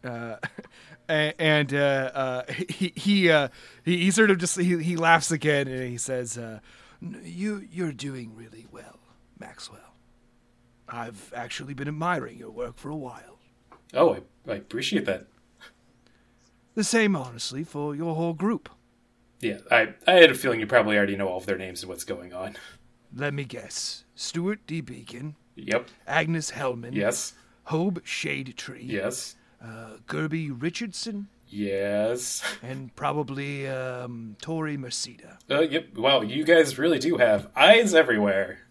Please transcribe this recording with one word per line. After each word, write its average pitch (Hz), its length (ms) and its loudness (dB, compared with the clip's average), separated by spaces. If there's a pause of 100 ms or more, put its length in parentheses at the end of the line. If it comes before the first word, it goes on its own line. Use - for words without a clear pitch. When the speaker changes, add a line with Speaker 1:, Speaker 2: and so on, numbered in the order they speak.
Speaker 1:
Uh, 117 320 -10 (380)
<laughs> - 360 -20
a-, 151 320 2
and, 151 320 4
uh, 139 400 2
uh, 131 300 -2 (240)
he, 185 300 -4
he, 196 340 4
uh, 147 160 6 (380)
he, 175 120 2
he 180 140 2
sort 214 180 6
of 190 80 6
just, 170 220 -2
he, 175 240 2
he 170 140 -2
laughs 165 340 6
again 147 380 2
and 127 200 -6
he 120 80 -8
says, 123 400 -6
uh, 113 220 -12 (420)
"N-, - 220 -12
you, 190 480 -6
you're 165 220 -4
doing 123 420 -10
really 113 380 -20
well, - 260 -20 (400)
Maxwell. - 400 -18 (1080)
I've 117 440 -12
actually 123 400 -10
been 139 140 -8
admiring 156 500 -4
your - 140 -16
work 120 260 -10
for 139 120 -14
a 151 80 -8
while." 127 420 -14 (540)
Speaker 2:
Oh, 147 200 6
I, - 380 -12
I 104 40 -4
appreciate 123 500 -4
that. 95 220 -4 (1500)
Speaker 1:
The 220 80 0
same, 214 320 4
honestly, 127 480 -8
for 147 320 -6
your 165 200 -4
whole 170 180 0
group. 190 340 -2 (720)
Speaker 2:
Yeah, 107 200 -4 (120)
I, 117 220 2 (140)
I 175 80 6
had 170 160 12
a - 40 -2
feeling 120 240 0
you 107 80 -4
probably 107 300 4
already 101 180 2
know 98 140 -2
all 90 80 -4
of 92 80 -10
their 95 120 -2
names 92 260 -10
and 92 60 -14
what's 90 140 -10
going 90 300 -10
on. 92 220 -10 (600)
Speaker 1:
Let 139 180 -4
me 143 120 -6
guess. - 580 -10 (120)
Stuart 190 520 -6
D. 160 140 -8
Beacon. 127 540 -14 (200)
Speaker 2:
Yep. - 340 -4 (180)
Speaker 1:
Agnes 160 440 0
Hellman. 123 420 -6
Speaker 2:
Yes. 104 400 -2 (340)
Speaker 1:
Hobe 170 380 -2
Shade 139 500 -6
Tree. - 300 -14
Speaker 2:
Yes. 104 500 -6 (260)
Speaker 1:
Uh, 110 360 -18 (100)
Gerby 151 420 -4 (120)
Richardson. 202 680 -8 (220)
Speaker 2:
Yes. 104 920 -2 (220)
Speaker 1:
And 131 320 -12
probably, 139 720 -4
um, 123 720 -8
Tori 156 360 -4
Mercida. - 600 -10 (120)
Speaker 2:
Uh, 143 120 2
yep. 165 360 -2
Wow, 127 240 4
you 127 240 -2
guys 156 340 8
really 160 200 4
do 160 180 2
have 110 380 4
eyes 202 380 8
everywhere. 101 640 4 (120)